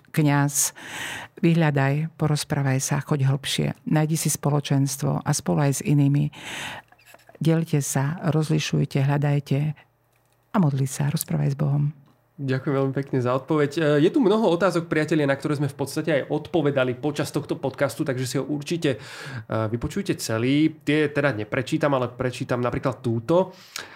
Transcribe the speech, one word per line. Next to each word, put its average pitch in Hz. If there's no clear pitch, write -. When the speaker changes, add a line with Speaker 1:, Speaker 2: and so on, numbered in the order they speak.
Speaker 1:
kňaz. 143
Vyhľadaj, 151
porozprávaj 143
sa, 147
choď 139
hlbšie. 143
Nájdi 156
si -
spoločenstvo 143
a -
spolu 160
aj 139
s -
inými. 143
Delte 160
sa, 139
rozlišujte, 151
hľadajte 143
a -
modli 139
sa, 139
rozprávaj 147
s -
Bohom. 147
Speaker 2:
Ďakujem 131
veľmi 135
pekne 139
za 123
odpoveď. 143
E, 170
je 170
tu -
mnoho 220
otázok, 170
priatelia, 156
na 139
ktoré 151
sme 143
v 139
podstate 156
aj 131
odpovedali 143
počas 147
tohto 151
podcastu, -
takže 131
si 123
ho 139
určite, 147
e, 117
vypočujte 151
celý. 139
Tie 151
teda 143
neprečítam, 131
ale 127
prečítam 127
napríklad 123
túto. 139